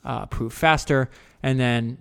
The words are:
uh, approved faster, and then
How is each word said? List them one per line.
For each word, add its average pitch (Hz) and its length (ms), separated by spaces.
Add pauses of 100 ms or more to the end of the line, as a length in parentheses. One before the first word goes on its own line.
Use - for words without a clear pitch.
uh, 117 180
approved 113 320
faster, 147 560 (320)
and 135 160
then 120 420